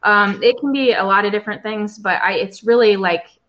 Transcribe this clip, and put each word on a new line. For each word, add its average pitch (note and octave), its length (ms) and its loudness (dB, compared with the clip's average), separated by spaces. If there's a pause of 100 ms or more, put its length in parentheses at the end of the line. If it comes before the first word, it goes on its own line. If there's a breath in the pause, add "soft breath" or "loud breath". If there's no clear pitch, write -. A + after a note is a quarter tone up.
Um, G3+ 400 2
it B3 160 2
can C#4 120 -4
be C4+ 220 2
a - 100 0
lot G3 220 2
of G3+ 60 -2
different G#3 320 -6
things, G#3 340 -8
but F#3+ 240 -4
I, G3 120 -2
it's F#3+ 300 -6
really, A3+ 340 4
like, F3 280 -2 (240)